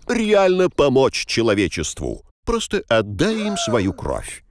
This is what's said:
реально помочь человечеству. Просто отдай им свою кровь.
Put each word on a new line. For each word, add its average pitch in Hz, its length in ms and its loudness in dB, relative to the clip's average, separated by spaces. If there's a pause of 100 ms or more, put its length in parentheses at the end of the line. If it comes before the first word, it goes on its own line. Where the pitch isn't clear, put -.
реально 196 640 2
помочь 135 560 2
человечеству. 95 960 -2 (220)
Просто 226 420 -4
отдай 113 480 0
им 107 220 -4
свою 104 340 0
кровь. - 580 -10